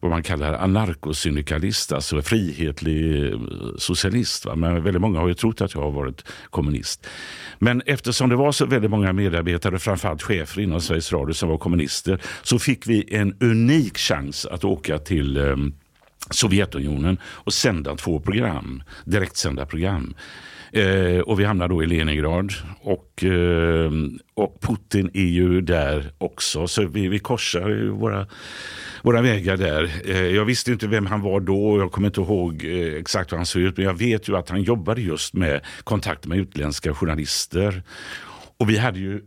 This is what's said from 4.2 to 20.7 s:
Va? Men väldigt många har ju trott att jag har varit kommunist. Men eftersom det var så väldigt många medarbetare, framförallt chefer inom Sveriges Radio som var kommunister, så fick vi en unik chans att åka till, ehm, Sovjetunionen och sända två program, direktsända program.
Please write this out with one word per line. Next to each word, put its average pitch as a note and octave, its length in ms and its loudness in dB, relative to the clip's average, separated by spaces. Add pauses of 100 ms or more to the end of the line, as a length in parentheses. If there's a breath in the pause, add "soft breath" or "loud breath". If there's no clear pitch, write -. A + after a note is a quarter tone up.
Va? - 80 -6
Men E2 300 2
väldigt F2+ 160 2
många G2 200 2
har F2 80 2
ju F2 60 2
trott A2 260 0
att G2 140 -2
jag D2+ 80 -4
har D2 80 -2
varit C#2 340 -6 (260 loud breath)
kommunist. - 560 -4 (520 loud breath)
Men A#2+ 280 2
eftersom C3 420 2
det B2 80 6
var C#3+ 160 4
så C#3 140 2
väldigt A#2 240 2
många G2+ 220 2
medarbetare, F2 680 0
framförallt F2 440 -2
chefer F2+ 380 -2
inom F2 200 0
Sveriges E2 320 -2
Radio D2 220 0
som E2+ 140 -2
var D#2+ 100 0
kommunister, F2 640 0 (220 loud breath)
så - 160 2
fick - 280 0
vi G#2+ 280 2
en G2+ 260 2
unik A#2 580 4
chans C#2+ 480 -2
att - 180 -8
åka D2+ 340 -2
till, C#2+ 380 0
ehm, C#2+ 360 0 (580)
Sovjetunionen E2 960 2
och - 300 -8
sända D2+ 420 0
två D#2+ 240 -2
program, D#2+ 640 -2 (220 loud breath)
direktsända D#2 640 -2
program. D#2+ 480 -2 (580 loud breath)